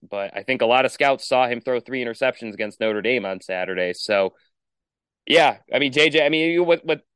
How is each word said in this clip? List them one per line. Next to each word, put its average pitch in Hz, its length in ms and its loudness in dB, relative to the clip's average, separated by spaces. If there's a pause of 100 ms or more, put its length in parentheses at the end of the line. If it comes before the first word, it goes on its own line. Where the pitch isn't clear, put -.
But 98 340 -8
I 101 60 -6
think 127 200 -4
a 113 40 4
lot 127 200 4
of 123 60 -6
scouts 139 360 0
saw 127 180 2
him 120 140 -4
throw 127 180 -4
three 127 240 -8
interceptions 117 520 -4
against 104 260 -8
Notre 107 220 -2
Dame 113 240 0
on 95 140 -6
Saturday. 92 520 -4
So, 98 420 -2 (920)
yeah, 143 320 4 (140)
I 127 60 0
mean, 139 140 -2
J 151 180 4
J, 151 140 2
I 147 40 2
mean, 160 220 0
you, 170 140 0
what, 170 200 0
what, 156 180 -4 (140)